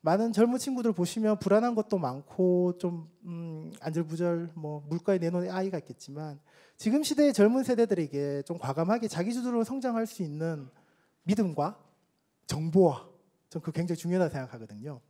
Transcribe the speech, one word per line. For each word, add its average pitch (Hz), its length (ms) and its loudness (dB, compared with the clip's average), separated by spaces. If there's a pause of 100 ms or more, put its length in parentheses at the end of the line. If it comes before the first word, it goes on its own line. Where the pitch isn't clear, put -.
많은 208 320 2
젊은 240 240 4
친구들 247 340 0
보시면 214 460 0
불안한 220 360 2
것도 214 220 0
많고 180 800 0
좀, 170 340 -6 (140)
음, 165 560 -10
안절부절, 170 720 -2
뭐 151 320 -10
물가에 170 300 0
내놓은 175 340 -2
아이가 185 280 -4
있겠지만 143 600 -12 (380)
지금 262 260 2
시대의 294 300 4
젊은 226 320 6
세대들에게 147 800 0
좀 170 160 -8
과감하게 175 500 0
자기 185 240 -2
주도로 240 320 0
성장할 233 420 -2
수 - 160 -8
있는 151 460 -4 (540)
믿음과 185 600 0 (640)
정보화, 160 640 4 (400)
전 165 140 -10
그거 160 100 -6
굉장히 170 240 -2
중요하다고 175 340 0
생각하거든요. 123 800 -12